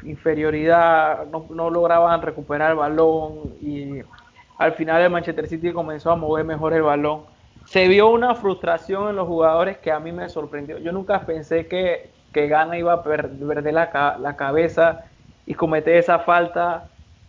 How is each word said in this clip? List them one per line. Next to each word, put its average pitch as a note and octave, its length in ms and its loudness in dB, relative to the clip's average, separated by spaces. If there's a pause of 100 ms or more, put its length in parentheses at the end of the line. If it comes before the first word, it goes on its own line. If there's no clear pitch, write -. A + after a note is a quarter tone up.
inferioridad, D#3 1200 2
no, D#3+ 220 -10
no E3 200 -4
lograban E3+ 520 4
recuperar D3 500 -2
el D#3+ 60 0
balón D#3 840 0
y C#3+ 400 -10 (560)
al D#3+ 160 2
final D#3+ 280 0
el F3+ 80 4
Manchester E3 380 -4
City E3 240 -4
comenzó D#3 400 -4
a E3+ 40 2
mover D#3+ 300 -2
mejor D#3+ 280 -4
el D#3+ 100 2
balón. D3+ 400 0 (420)
Se F#3 220 2
vio G3+ 220 6
una A#3 260 2
frustración G3 720 -4
en G3+ 60 -6
los F#3 120 -4
jugadores E3+ 500 2
que - 140 -4
a D3+ 80 -2
mí D#3+ 120 -10
me F3+ 160 -10
sorprendió. D3 520 -10
Yo E3 120 -8
nunca F#3+ 340 -4
pensé D#3+ 420 -4
que, F3+ 420 -2 (240)
que D3 140 2
Ghana D#3+ 320 2
iba E3+ 140 2
a E3+ 100 0
per-, D3+ 260 -2
perder D3 440 -4
la E3 180 0
ca-, C#3+ 260 0
la C#3 180 -6
cabeza D#3+ 680 0 (400)
y D3+ 80 -10
cometer D#3+ 420 0
esa E3+ 240 4
falta. F3 680 -2 (380)